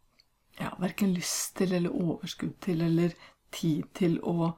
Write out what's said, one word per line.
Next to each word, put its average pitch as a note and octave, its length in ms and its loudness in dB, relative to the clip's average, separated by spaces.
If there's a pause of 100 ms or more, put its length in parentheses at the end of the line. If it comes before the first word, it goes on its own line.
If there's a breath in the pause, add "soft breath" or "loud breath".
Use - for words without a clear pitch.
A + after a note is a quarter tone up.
(600)
ja, E3+ 160 -6
hverken F#3 400 2
lyst - 400 -4
til F#3+ 160 2
eller F3 240 0
overskudd E3+ 640 -2
til E3 240 0
eller E3+ 300 4 (420 loud breath)
tid E3 300 0 (100)
til F3 240 2
å E3+ 380 0